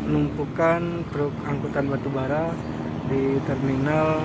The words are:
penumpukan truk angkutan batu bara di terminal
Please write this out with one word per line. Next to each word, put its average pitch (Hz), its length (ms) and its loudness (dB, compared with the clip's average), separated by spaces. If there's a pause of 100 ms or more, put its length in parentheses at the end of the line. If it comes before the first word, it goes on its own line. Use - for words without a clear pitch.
penumpukan 160 1120 2
truk 143 160 0 (160)
angkutan 143 400 -2
batu 139 240 -2
bara 139 400 0 (560)
di 135 400 2
terminal 143 760 2